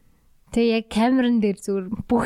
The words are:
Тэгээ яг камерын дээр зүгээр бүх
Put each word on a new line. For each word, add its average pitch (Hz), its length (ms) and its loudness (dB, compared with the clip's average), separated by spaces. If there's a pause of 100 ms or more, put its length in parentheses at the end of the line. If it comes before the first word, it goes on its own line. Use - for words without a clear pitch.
(560)
Тэгээ 233 160 2
яг 226 160 -2
камерын 240 560 2
дээр 202 160 -2
зүгээр 196 260 -4 (220)
бүх 233 180 2